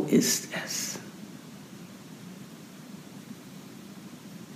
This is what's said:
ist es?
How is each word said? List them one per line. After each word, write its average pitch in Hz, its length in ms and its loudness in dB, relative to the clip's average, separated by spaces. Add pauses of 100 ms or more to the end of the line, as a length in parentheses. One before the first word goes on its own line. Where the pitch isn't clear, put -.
ist - 380 10 (180)
es? - 320 0 (3500)